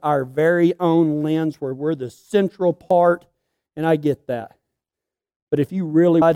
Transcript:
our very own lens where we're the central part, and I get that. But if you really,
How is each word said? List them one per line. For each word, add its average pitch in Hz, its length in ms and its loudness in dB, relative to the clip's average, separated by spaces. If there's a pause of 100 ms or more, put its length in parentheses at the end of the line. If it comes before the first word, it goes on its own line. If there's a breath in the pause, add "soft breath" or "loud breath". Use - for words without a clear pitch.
our 143 220 -2
very 165 560 2
own 165 420 0
lens 156 380 -4
where 131 120 -6
we're 147 220 -4
the 127 140 -10
central 185 640 -2
part, 175 520 0 (520)
and 156 80 -4
I 165 100 2
get 147 320 -4
that. 117 300 -8 (920)
But 147 120 -2
if 135 100 -4
you 185 140 -6
really, 165 360 2 (140)